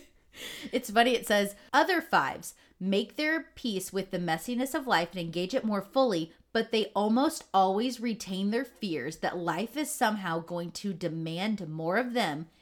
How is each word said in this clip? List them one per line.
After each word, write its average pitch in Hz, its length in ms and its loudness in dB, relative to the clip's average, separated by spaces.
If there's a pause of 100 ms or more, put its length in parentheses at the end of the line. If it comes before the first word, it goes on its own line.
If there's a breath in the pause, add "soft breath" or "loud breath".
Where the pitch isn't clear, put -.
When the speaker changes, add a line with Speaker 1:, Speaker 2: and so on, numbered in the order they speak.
Speaker 1:
<laughs> - 40 -20 (640 loud breath)
Speaker 2:
It's 247 180 -2
funny. 233 220 6
It - 160 0
says, 202 280 2 (160 loud breath)
"Other 320 300 4
fives 156 540 0 (240 soft breath)
make 196 360 0
their 302 400 0
peace 190 380 -4
with 190 160 -4
the 214 80 -4
messiness 233 560 -2
of 285 140 -4
life 175 240 2
and 190 80 -8
engage 175 340 -4
it - 100 0
more 208 180 0
fully, 196 520 2 (180 soft breath)
but 226 200 0
they 220 240 2
almost 233 480 2 (100)
always 196 460 4
retain 202 500 -2
their 247 160 0
fears 156 520 -6
that 175 200 -2
life 175 400 -2
is 302 140 -2
somehow 196 480 0
going 170 320 -6
to 202 200 -6
demand 165 800 -4
more 160 280 -2
of 247 160 -2
them 160 340 -2 (140 soft breath)